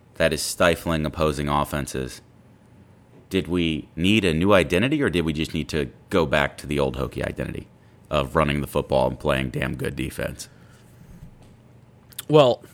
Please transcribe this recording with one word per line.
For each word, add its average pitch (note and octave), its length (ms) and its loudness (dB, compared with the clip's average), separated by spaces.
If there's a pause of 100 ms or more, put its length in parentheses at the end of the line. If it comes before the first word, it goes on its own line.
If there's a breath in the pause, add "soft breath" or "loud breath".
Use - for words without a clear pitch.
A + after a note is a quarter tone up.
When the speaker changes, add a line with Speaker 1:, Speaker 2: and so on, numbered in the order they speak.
(140 soft breath)
Speaker 1:
that D#2+ 200 2
is D2 80 -4
stifling E2 640 0
opposing D2 420 -2
offenses. C#2+ 720 -4 (1080)
Did F2 180 0
we E2 480 -2
need G2 280 2
a E2+ 100 2
new F2+ 180 4
identity, G2 500 2
or A#2 60 2
did E2+ 160 2
we D#2+ 80 0
just D2+ 220 -4
need D2+ 160 -4
to C#2+ 200 -2 (200)
go E2+ 160 2
back C#2+ 320 0
to - 80 -14
the C#2+ 120 -2
old C2+ 180 0
Hokie - 300 -4
identity - 420 -8 (420 soft breath)
of C#2+ 260 0
running D2 240 2
the C#2 60 -4
football C2 420 0
and C2 100 -6
playing C2+ 320 0
damn C2 260 -4
good - 200 -6
defense? - 520 -8 (1800 loud breath)
Speaker 2:
Well, D3 340 6 (120)